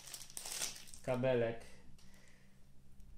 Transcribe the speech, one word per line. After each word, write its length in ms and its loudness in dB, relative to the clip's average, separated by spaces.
kabelek 580 6